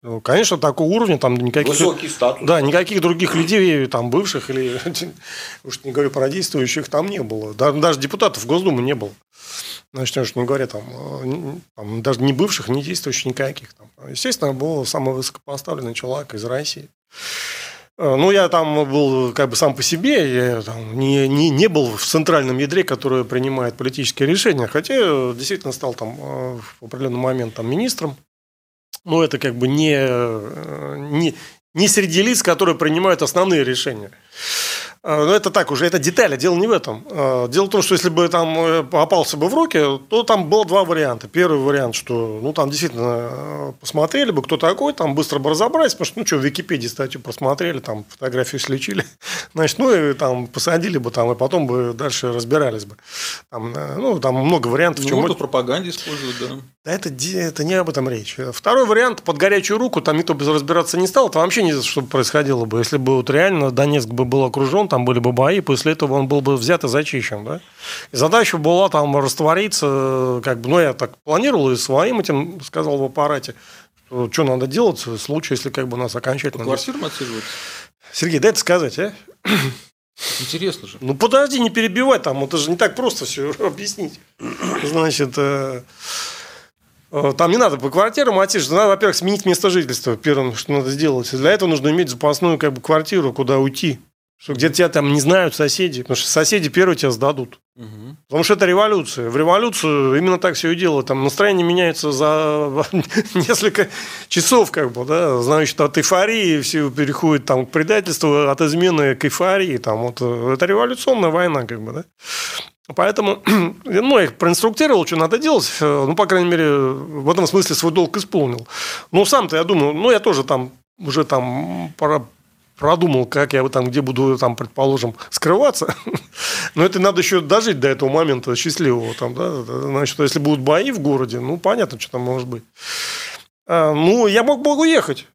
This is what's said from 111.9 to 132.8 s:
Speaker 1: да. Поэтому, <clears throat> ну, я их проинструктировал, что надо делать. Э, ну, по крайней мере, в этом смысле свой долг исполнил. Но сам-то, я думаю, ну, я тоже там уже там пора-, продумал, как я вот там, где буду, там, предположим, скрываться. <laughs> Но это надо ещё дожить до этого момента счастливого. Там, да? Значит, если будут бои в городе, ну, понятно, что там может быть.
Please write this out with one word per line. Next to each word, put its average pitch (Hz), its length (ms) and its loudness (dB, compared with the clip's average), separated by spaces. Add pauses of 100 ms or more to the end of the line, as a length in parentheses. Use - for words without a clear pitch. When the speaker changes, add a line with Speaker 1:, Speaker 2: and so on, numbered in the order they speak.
Speaker 1:
да. 156 120 -10 (920)
Поэтому, 202 520 0
<clears throat> 190 380 2
ну, 233 340 4
я 185 60 6
их 123 120 -4
проинструктировал, 214 680 2
что 170 100 -2
надо 165 220 2
делать. 285 320 2 (100)
Э, 147 260 2
ну, 156 100 0
по 202 100 4
крайней 180 240 2
мере, 160 200 2
в 139 600 0
этом 175 160 2
смысле 170 300 2
свой 165 160 0
долг 175 260 0
исполнил. 127 480 -2 (440)
Но 175 140 4
сам-то, 175 320 2
я 160 80 2
думаю, 151 300 2
ну, 208 160 2
я 220 80 6
тоже 147 260 2
там 127 260 -2 (280)
уже 147 260 0
там 151 720 -4
пора-, 147 300 0 (500)
продумал, 151 500 2
как 143 260 0
я 131 100 2
вот 131 100 0
там, 127 140 0
где 127 140 0
буду, 131 360 0
там, 120 200 0
предположим, 123 580 -2 (160)
скрываться. - 640 2 (400)
<laughs> - 400 -6
Но 160 100 4
это 190 140 2
надо 185 220 2
ещё 185 200 2
дожить 185 380 2
до 127 80 0
этого 135 240 2
момента 139 460 0
счастливого. 123 580 0
Там, 120 180 -6
да? 147 300 -4
Значит, 135 560 -4
если 147 220 2
будут 147 200 2
бои 160 300 2
в 226 80 -6
городе, 131 400 0
ну, 131 180 -4
понятно, 185 440 -2
что - 100 -10
там 123 120 -6
может 123 260 -4
быть. 117 160 -10 (1040)